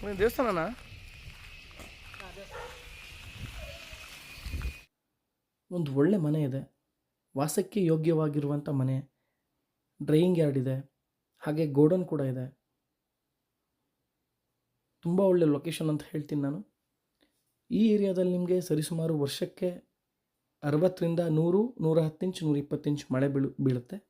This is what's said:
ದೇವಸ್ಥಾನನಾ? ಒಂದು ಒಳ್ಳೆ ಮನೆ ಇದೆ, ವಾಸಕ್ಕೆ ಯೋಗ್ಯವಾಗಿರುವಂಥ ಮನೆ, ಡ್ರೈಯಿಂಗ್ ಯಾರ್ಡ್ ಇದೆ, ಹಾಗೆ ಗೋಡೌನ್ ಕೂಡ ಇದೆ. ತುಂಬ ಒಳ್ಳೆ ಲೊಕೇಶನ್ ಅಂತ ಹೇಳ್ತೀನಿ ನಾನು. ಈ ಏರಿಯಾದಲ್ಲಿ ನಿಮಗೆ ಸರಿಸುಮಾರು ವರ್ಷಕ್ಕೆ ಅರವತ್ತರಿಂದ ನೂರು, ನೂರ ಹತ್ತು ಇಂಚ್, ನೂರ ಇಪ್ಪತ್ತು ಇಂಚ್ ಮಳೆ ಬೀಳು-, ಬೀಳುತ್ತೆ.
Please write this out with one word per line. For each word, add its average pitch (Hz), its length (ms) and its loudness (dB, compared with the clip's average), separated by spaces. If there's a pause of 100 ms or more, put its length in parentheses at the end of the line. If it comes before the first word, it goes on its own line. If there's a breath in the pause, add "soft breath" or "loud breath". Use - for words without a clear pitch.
(120)
ದೇವಸ್ಥಾನನಾ? 196 640 0 (4000)
ಒಂದು 165 240 -2
ಒಳ್ಳೆ 156 220 4
ಮನೆ 156 260 2
ಇದೆ, 135 320 -4 (640)
ವಾಸಕ್ಕೆ 185 480 0
ಯೋಗ್ಯವಾಗಿರುವಂಥ 156 840 2
ಮನೆ, 131 420 0 (920)
ಡ್ರೈಯಿಂಗ್ 165 360 4
ಯಾರ್ಡ್ 143 200 2
ಇದೆ, 131 320 -4 (480)
ಹಾಗೆ 156 280 -2
ಗೋಡೌನ್ 151 380 4
ಕೂಡ 160 160 -4
ಇದೆ. 131 380 -6 (2500)
ತುಂಬ 175 200 0
ಒಳ್ಳೆ 180 260 6
ಲೊಕೇಶನ್ 156 420 0
ಅಂತ 151 140 0
ಹೇಳ್ತೀನಿ 147 400 -4
ನಾನು. 147 240 -4 (1040)
ಈ 208 180 4
ಏರಿಯಾದಲ್ಲಿ 190 440 2
ನಿಮಗೆ 180 280 0
ಸರಿಸುಮಾರು 160 580 -2
ವರ್ಷಕ್ಕೆ 175 760 -4 (680)
ಅರವತ್ತರಿಂದ 170 580 2
ನೂರು, 170 600 2
ನೂರ 160 200 4
ಹತ್ತು 160 260 -2
ಇಂಚ್, 185 180 -4
ನೂರ 151 120 2
ಇಪ್ಪತ್ತು 143 340 -4
ಇಂಚ್ 143 220 -4
ಮಳೆ 131 160 2
ಬೀಳು-, 135 320 -2
ಬೀಳುತ್ತೆ. 127 500 -2